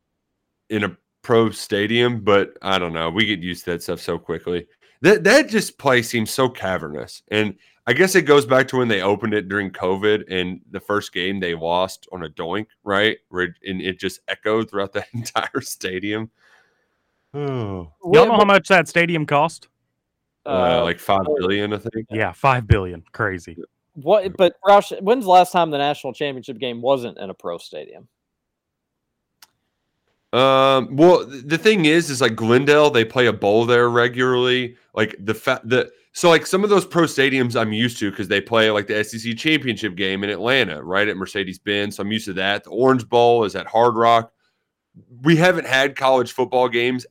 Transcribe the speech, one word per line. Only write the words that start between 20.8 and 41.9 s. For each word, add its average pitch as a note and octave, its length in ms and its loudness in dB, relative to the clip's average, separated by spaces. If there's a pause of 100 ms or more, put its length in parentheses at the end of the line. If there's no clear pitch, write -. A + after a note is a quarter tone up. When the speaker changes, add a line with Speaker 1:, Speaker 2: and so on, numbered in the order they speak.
Speaker 3:
Uh, E2 40 0
Speaker 1:
like E2+ 140 -2
five G2 280 0 (120)
billion, G2+ 340 -2
I G#2 60 -4
think. A2+ 320 -10
Speaker 2:
Yeah, G#2+ 220 -2
five B2+ 340 0
billion. F#2 460 -2
Crazy. F2+ 440 -6 (380)
Speaker 3:
What? F#3 420 0
But F3 180 4 (100)
Roush, G3+ 380 4
when's A3+ 220 0
the F#3 60 0
last F3+ 220 6
time E3+ 180 0
the D3 80 -4
national C#3+ 340 -4
championship C3 460 -8
game A#2+ 220 -8
wasn't A#2+ 380 -2
in G2 120 -12
a F#2 40 -12
pro E2+ 240 -10
stadium? E2 500 -18 (2250)
Speaker 1:
Um, C3+ 640 2
well, D#3 320 6
th-, C3 180 -18
the D#3+ 120 -2
thing G3+ 260 2
is, D#3 240 4
is, C3 140 -2
like, A#2 120 2
Glendale, C#3+ 560 4
they A2+ 140 4
play B2 220 2
a G#2+ 80 2
bowl G#2+ 320 2
there A#2+ 240 4
regularly. B2 840 0 (180)
Like, G#2+ 240 -2
the G2+ 160 -6
fa-, B2+ 300 -4
the, A#2 280 0 (200)
so, - 180 2
like, D#3 160 4
some F#3+ 180 -2
of G#3 60 0
those F#3+ 160 2
pro E3+ 160 0
stadiums C3 520 0
I'm A2 180 -2
used A#2 260 -4
to G2+ 120 -4
'cause G2 180 -10
they G2+ 120 0
play, A2 300 2
like, G#2 160 -2
the G#2+ 100 -4
S G#2+ 160 -4
E A2+ 60 -12
C A2+ 160 -8
championship A#2 600 -4
game F#2+ 300 -4
in G2+ 60 -4
Atlanta, G2+ 520 -2
right, F#2 240 -2
at F#2 120 -6
Mercedes-Benz. G2+ 800 -6